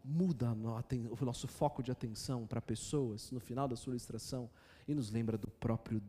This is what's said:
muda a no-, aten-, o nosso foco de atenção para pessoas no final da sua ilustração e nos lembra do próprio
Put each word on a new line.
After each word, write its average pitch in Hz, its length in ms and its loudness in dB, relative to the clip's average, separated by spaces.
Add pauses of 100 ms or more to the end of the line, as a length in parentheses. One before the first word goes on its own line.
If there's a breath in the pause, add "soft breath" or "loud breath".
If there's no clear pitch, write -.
muda 143 460 4
a 117 40 4
no-, 110 220 0
aten-, 120 320 0
o 113 160 -2
nosso 123 240 0
foco 143 340 2
de 127 80 -2
atenção 117 560 -2
para 117 140 -2
pessoas 113 680 0
no 127 100 -4
final 127 260 0
da 120 100 0
sua 127 160 -4
ilustração 120 580 -4 (360 loud breath)
e 147 80 2
nos 120 160 2
lembra 113 280 4
do 104 120 -6
próprio 110 580 0